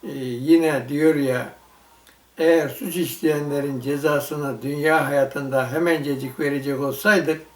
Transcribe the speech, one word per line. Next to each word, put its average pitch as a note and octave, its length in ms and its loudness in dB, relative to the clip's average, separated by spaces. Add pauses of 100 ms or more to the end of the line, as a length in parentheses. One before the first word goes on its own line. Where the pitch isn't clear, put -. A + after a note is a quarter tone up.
e, - 40 -12 (160)
yine C3+ 640 2
diyor D3+ 260 4
ya, B2+ 340 -2 (880)
"Eğer D#3+ 320 4
suç F3+ 260 -8
işleyenlerin C#3+ 840 -2
cezasını C#3+ 800 -2
dünya D3 460 0
hayatında C3+ 640 0
hemencecik C#3+ 680 -2
verecek C#3 400 -2
olsaydık D#3 640 0 (140)